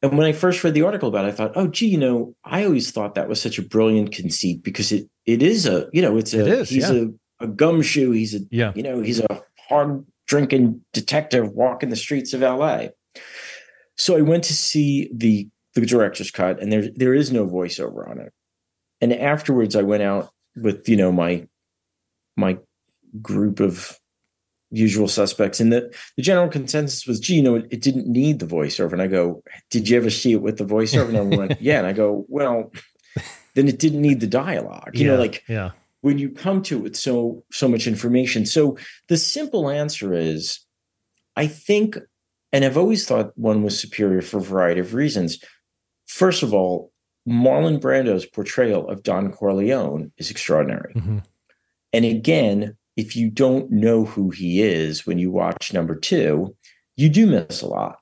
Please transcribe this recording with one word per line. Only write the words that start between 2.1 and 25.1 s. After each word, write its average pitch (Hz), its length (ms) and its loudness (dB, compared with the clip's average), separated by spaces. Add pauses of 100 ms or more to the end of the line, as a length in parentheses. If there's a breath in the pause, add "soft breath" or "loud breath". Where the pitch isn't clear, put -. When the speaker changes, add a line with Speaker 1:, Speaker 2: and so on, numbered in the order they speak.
Speaker 1:
I 190 220 -2
always 147 260 0
thought 104 240 -6
that - 140 -4
was 107 120 -4
such 110 160 -6
a 95 60 -6
brilliant 110 480 2
conceit 87 500 -4
because 101 300 -6
it, 104 180 -2 (160)
it 117 160 2
is 190 240 2
a, 92 280 0
you 165 80 4
know, 113 160 2
it's 110 160 -2
a, 113 80 2
Speaker 2:
It 104 60 4
is, 240 220 0
Speaker 1:
he's 131 200 0
Speaker 2:
yeah. 120 160 2 (340)
Speaker 1:
a, 120 60 -8
a - 20 -6
gumshoe. 143 640 2
He's 113 240 0
a, 104 40 -4 (120)
Speaker 2:
Yeah. 113 240 0
Speaker 1:
you 107 80 -6
know, 127 180 -4
he's 113 200 -2
a 101 200 -2 (260)
hard 143 380 0 (220)
drinking 131 540 2 (120)
detective 127 600 -2
walking 123 360 -2
the 113 60 -4
streets 127 380 -6
of 127 100 -2
L 131 200 0
A." - 280 -2 (1040 loud breath)
So - 200 2
I 156 40 6
went 160 220 4
to 156 100 -4
see 143 600 0
the, 110 340 2 (260)
the 113 120 2
director's 110 440 2
cut, 92 320 -2
and 101 100 -2
there, 107 120 2 (120)
there 127 200 2
is 139 160 2
no 110 160 0
voiceover 87 600 -6
on 62 120 -12
it. - 120 -18 (680)
And 120 120 2
afterwards, 135 640 0
I 107 60 4
went 104 220 2
out 98 260 -2 (260)
with, 107 320 -4
you 113 100 4
know, 92 140 4
my, 87 360 0 (880)
my 92 220 0 (640)
group 101 380 -2
of 95 380 -2 (720)
usual 107 360 2
suspects, 101 540 -2